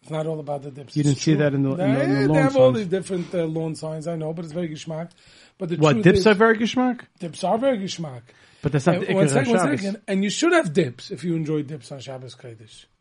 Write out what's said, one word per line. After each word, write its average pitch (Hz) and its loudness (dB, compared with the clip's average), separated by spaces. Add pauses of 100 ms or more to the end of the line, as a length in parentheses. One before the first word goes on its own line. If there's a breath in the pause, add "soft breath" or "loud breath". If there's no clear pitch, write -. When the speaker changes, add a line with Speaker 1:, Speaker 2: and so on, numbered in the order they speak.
Speaker 1:
It's 156 -16
not 156 -4
all 160 -6
about 143 -8
the 143 -14
dips. 131 -16
Speaker 2:
You 151 0
Speaker 1:
It's 147 2
Speaker 2:
didn't 131 0
see 160 2
Speaker 1:
true. 147 2
Speaker 2:
that 147 2
in 139 0
the, 135 0
in 131 -4
the, 139 -2
in 139 2
the 139 2
Speaker 1:
They 139 2
Speaker 2:
lawn 151 4
Speaker 1:
have 269 4
all 262 8
Speaker 2:
signs. 233 -2
Speaker 1:
these 208 -2
different, 175 -4
uh, 170 0
lawn 160 -4
signs, 156 -10
I 170 -4
know, 156 -6
but 170 -10
it's 151 -12
very 175 -4
geschmack. 156 -10 (480 soft breath)
But 180 -6
the 170 -4
Speaker 2:
What, 151 6
Speaker 1:
truth 110 2
Speaker 2:
dips 190 8
Speaker 1:
is, 180 4
Speaker 2:
are 214 8
very 226 4
geschmack? 247 0 (180)
Speaker 1:
dips 165 -10
are 196 0
very 254 0
geschmack. 160 -8 (400 soft breath)
Speaker 2:
But 139 -2
that's 143 0
not 175 4
Speaker 1:
Uh, - -4
Speaker 2:
the - -2
Speaker 1:
one 190 4
Speaker 2:
Iker 139 2
Speaker 1:
sec-, 139 2
one 233 4
Speaker 2:
Shabbos. 143 0
Speaker 1:
second. 196 -6
And 196 -2
you 202 -2
should 330 0
have 320 2
dips 139 -2
if 160 -10
you 175 -2
enjoy 156 -4
dips 143 -14
on 139 -14
Shabbos 127 -16
Kodesh. 113 -20 (160)